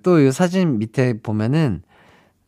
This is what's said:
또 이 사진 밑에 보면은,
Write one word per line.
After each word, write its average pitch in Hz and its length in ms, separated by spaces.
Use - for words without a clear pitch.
또 180 160
이 135 140
사진 175 460
밑에 113 440
보면은, 110 600